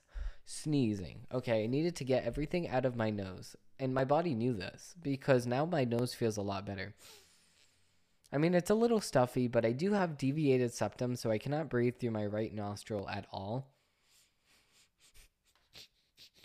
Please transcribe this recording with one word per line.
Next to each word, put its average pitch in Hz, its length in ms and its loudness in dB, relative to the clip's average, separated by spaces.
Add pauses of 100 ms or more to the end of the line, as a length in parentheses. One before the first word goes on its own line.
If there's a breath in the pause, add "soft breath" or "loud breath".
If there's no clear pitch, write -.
(440 loud breath)
sneezing. 117 880 -2
Okay, 117 320 2
I - 20 0
needed 151 300 0
to 139 80 -6
get 131 200 2
everything 151 440 -2
out 131 160 2
of 123 120 0
my 110 140 2
nose. 95 440 -6 (240)
And 131 140 -2
my 131 120 2
body 151 300 4
knew 117 200 0
this, - 460 -10
because 135 460 2
now 131 200 0
my 165 180 0
nose 120 300 0
feels 110 220 0
a 101 60 -2
lot 98 220 -4
better. 101 300 -8 (1400 loud breath)
I 139 60 0
mean, 170 160 4
it's 175 160 2
a 208 40 6
little 226 260 4
stuffy, 127 460 2
but 117 180 4
I 117 80 4
do 170 200 0
have 180 240 0
deviated 135 560 4
septum, 123 440 -2
so 117 140 -2
I 110 80 2
cannot 143 300 -4
breathe 120 300 0
through 117 140 -2
my 107 120 -2
right 107 280 -2
nostril 104 580 -6
at 98 200 -6
all. 107 380 -6 (2750 soft breath)